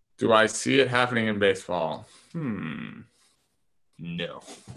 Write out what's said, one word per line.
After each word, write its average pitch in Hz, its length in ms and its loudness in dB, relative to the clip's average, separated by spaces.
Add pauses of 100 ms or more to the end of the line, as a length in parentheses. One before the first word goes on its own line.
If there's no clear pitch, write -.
(180)
Do 113 140 2
I 110 140 8
see 123 320 0
it 131 80 6
happening 123 400 2
in 104 140 -2
baseball? 90 640 0 (260)
Hmm. 87 680 -8 (1000)
No. 85 420 -8 (360)